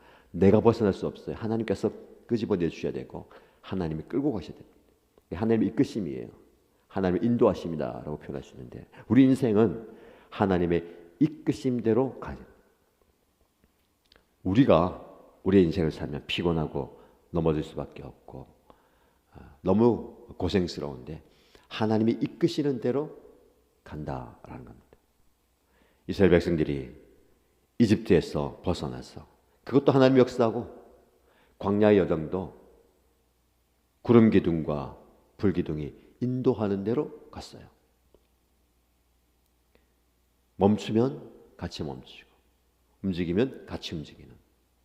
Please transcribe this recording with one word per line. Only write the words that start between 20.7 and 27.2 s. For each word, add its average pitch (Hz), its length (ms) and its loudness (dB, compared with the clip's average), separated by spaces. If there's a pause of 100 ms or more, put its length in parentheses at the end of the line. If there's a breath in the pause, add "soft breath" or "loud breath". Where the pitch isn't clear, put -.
하나님이 110 520 0
이끄시는 147 600 -2
대로 135 380 -4 (680)
간다라는 71 800 -14
겁니다. - 220 -20 (1200)
이스라엘 92 240 4
백성들이 76 640 0 (840)